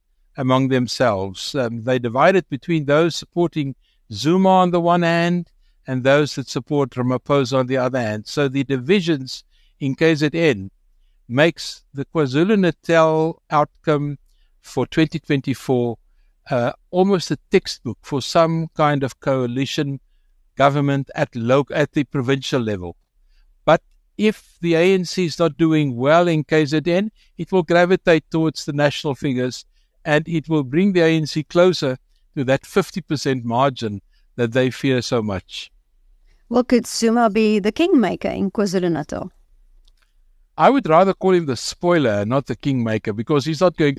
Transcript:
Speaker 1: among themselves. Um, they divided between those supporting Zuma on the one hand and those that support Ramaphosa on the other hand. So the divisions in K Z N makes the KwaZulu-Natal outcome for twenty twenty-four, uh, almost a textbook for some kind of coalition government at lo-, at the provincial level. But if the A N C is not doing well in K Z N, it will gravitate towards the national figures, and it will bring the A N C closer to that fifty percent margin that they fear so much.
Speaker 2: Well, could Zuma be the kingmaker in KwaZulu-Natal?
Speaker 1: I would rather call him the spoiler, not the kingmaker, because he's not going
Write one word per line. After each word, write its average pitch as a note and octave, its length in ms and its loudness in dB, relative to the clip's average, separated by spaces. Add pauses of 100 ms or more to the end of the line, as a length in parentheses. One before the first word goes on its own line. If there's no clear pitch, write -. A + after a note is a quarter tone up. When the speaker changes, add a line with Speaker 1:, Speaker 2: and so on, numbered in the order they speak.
(380)
Speaker 1:
among C3 320 2
themselves. A2 840 -2
Um, A#2 300 -4
they B2+ 160 0
divided D3 480 0
between D#3 380 -4
those D3+ 320 0
supporting D#3 580 -4 (380)
Zuma E3+ 360 2
on F#3 220 4
the F3 80 2
one E3+ 220 2
hand E3+ 500 0 (340)
and C3 200 -4
those C#3+ 300 2
that C3+ 120 -8
support C#3 440 -4
Ramaphosa B2+ 680 -2
on B2+ 100 0
the C3 100 -2
other B2+ 220 -2
hand. G#2+ 260 -6
So C#3+ 220 -2
the C3+ 160 -2
divisions C#3 800 -2 (360)
in C#3 160 -4
K D#3+ 200 2
Z D3 180 0
N C3 380 0 (560)
makes D3 560 0 (100)
the C3+ 120 -8
KwaZulu-Natal D#3+ 1400 0
outcome D3 680 -2 (440)
for - 240 -4
twenty D#3+ 340 -2
twenty-four, B2+ 800 -2 (520)
uh, B2 220 0 (200)
almost F#3 400 0
a D3 60 -4 (140)
textbook - 500 -2
for C3+ 200 -6
some E3 540 0
kind D3 280 0
of - 160 -6
coalition C3+ 800 -4 (560)
government C#3 600 2
at - 200 -6
lo-, B2+ 380 0
at D3+ 180 0
the D3 140 -2
provincial C3+ 560 -2
level. F#2+ 340 -6 (720)
But D#3+ 160 4 (360)
if - 440 -2
the E3 140 0
A F3+ 180 4
N F#3 100 0
C F3+ 220 -4
is D3+ 120 -6
not E3 200 0
doing D#3 400 2
well D#3+ 320 4
in D#3 160 0
K D#3 200 2
Z D3+ 200 -2
N, F#3 260 -2 (260)
it E3+ 140 -10
will F#3 120 2
gravitate F3 680 2
towards D#3+ 320 -2
the D3+ 100 -8
national C#3+ 420 -2
figures, B2+ 500 -4 (400)
and D#3 240 0
it E3 180 -4
will D#3 160 0
bring E3+ 300 0
the F3 80 4
A D#3+ 160 4
N D#3 80 -2
C D3+ 180 -4
closer F3 540 2 (400)
to C#3 80 -2
that C3 200 0
fifty - 360 -4
percent C3+ 420 -4
margin A#2 580 -4 (360)
that A#2 160 -2
they B2+ 160 2
fear B2+ 320 -2
so A#2+ 200 -2
much. - 500 -8 (760)
Speaker 2:
Well, A#3+ 160 2
could B3 240 2
Zuma A3+ 420 2
be G#3+ 300 2
the G#3 120 -2
kingmaker C4 580 0
in F#3+ 220 -4
KwaZulu-Natal? F3+ 800 -4 (1200)
Speaker 1:
I E3 140 4
would C4 180 0
rather F3 280 4
call F#3 180 0
him E3+ 140 0
the B2 100 -2
spoiler, C3 680 0
not C3 200 -2
the B2 100 -6
kingmaker, A2+ 560 -2
because A#2+ 320 -2
he's D#3 160 -4
not F3+ 160 2
going C#3+ 240 0